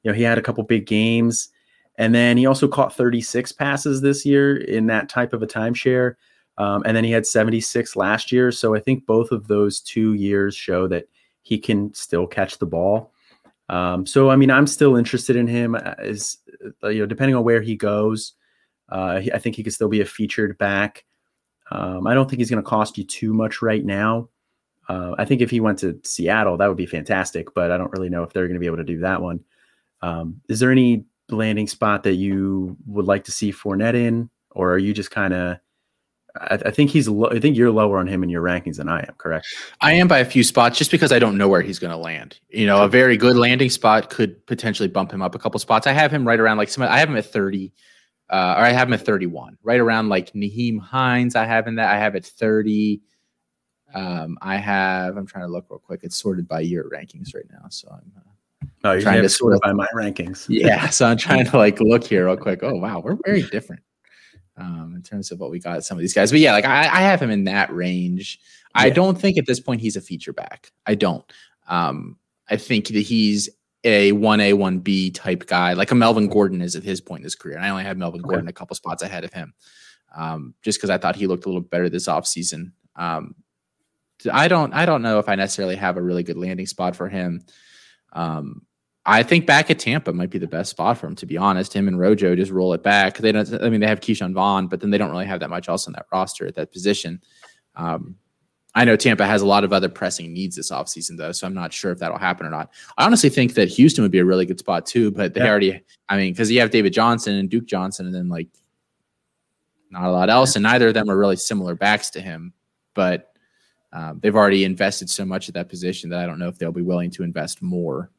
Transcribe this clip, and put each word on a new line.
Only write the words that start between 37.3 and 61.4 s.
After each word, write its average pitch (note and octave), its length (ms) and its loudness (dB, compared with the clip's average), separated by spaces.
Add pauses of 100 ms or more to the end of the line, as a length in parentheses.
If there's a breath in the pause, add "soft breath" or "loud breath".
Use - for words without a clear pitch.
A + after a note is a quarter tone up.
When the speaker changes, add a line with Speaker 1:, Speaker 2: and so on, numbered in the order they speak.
Speaker 1:
think C#3+ 160 2
you're A#2+ 140 4
lower G#2+ 300 2
on F#2 80 -2
him F#2+ 160 -2
in F2 60 -2
your F2 120 -4
rankings F2 360 -4
than C#2+ 120 -8
I E2+ 120 -4
am, - 180 -14
correct? D#2+ 260 -6 (340 loud breath)
Speaker 2:
I D3 140 4
am F3+ 140 6
by D#3+ 120 6
a B2+ 60 4
few B2+ 180 4
spots A#2 360 4
just D3+ 100 0
because C#3+ 220 4
I B2 80 6
don't G#2+ 180 4
know G2+ 100 4
where F#2+ 140 6
he's F#2 160 -6
gonna E2+ 180 -8
land. E2 440 -12 (100)
You A2 160 -2
know, G2+ 120 4
a - 80 6
Speaker 1:
Sure. G2+ 40 0
Speaker 2:
very B2 260 6
good B2 200 4
landing B2 340 4
spot A2 400 2
could - 380 -4
potentially A2 420 -4
bump F#2+ 220 -4
him F#2+ 100 -8
up F2+ 140 -4
a - 40 -12
couple - 200 -6
spots. A2 260 2
I C#3 60 4
have D3 180 4
him C#3 180 -2
right A#2 120 4
around, A2 180 4
like, G#2+ 120 0
some, C3 140 -4
I B2 140 2
have D#3 120 4
him C3+ 80 -2
at G#2+ 100 -4
thirty, G2 460 -4 (580 soft breath)
uh, F2+ 260 2
or A2 60 4
I A#2+ 80 6
have B2 160 2
him B2 80 0
at G#2 60 -6
thirty-one, F2+ 600 -4
right A#2 180 2
around, A2+ 300 2
like, F#2+ 240 -2
Nyheim G#2+ 460 -4
Hines. B2 560 0
I A2+ 100 2
have A2+ 220 0
in A2+ 80 -6
that, A2 180 0
I G#2 60 2
have G#2 160 0
at F2+ 100 -6
thirty. G#2+ 760 0 (920)
Um, F2 500 -8
I F#2+ 140 -4
have, F#2+ 600 -2
I'm G2 80 -10
trying F#2+ 200 -12
to F2 60 -10
look F2 160 -10
real - 120 -18
quick. - 240 -14
It's F3+ 120 -12
sorted - 320 -4
by D#2+ 120 -6
your E2+ 320 -4
rankings D#2+ 420 -16
right - 160 -16
now, - 200 -20
so - 220 -16
I'm, - 240 -20
uh, F#2+ 60 -20 (600)
Speaker 1:
Oh, G#2 80 4
you're F#2+ 100 4
Speaker 2:
trying G#2 140 4
Speaker 1:
gonna A2 80 6
Speaker 2:
to G2 60 4
Speaker 1:
sort A#2 240 4
it G2 40 6
Speaker 2:
scroll. G2+ 180 2
Speaker 1:
by G2 80 0
my G2+ 120 -2
rankings. F#2+ 520 -8
Speaker 2:
Yeah, B2 420 2
so - 180 2
I'm A#2 100 4
trying C3 280 2